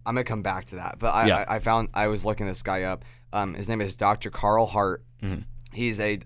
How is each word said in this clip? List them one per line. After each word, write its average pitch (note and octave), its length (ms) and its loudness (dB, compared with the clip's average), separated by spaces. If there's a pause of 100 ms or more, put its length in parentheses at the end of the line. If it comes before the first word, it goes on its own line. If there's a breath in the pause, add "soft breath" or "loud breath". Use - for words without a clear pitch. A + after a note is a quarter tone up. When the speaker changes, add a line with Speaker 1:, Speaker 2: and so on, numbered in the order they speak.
Speaker 1:
I'm A#2 120 -2
gonna B2 80 0
come A2 180 -4
back F#2 240 -4
to - 100 -14
that, - 220 -8
but A2+ 160 2
I, - 140 6
Speaker 2:
Yeah. G2 200 4
Speaker 1:
I, G#2+ 80 2
I - 40 0
found, A2+ 340 2
I G#2+ 140 2
was G#2 180 0
looking G#2+ 200 0
this F#2 180 -4
guy F#2+ 180 -2
up. F#2 220 -4 (280 soft breath)
Um, F#2+ 220 -2
his G2+ 140 -6
name A2+ 120 -2
is G2 140 -4
Doctor G#2 360 2
Carl G#2+ 360 4
Hart. G2 380 0 (180)
Speaker 2:
Mm-hmm. F#2+ 200 -4 (300)
Speaker 1:
He's A2 280 -2
a, G#2 240 2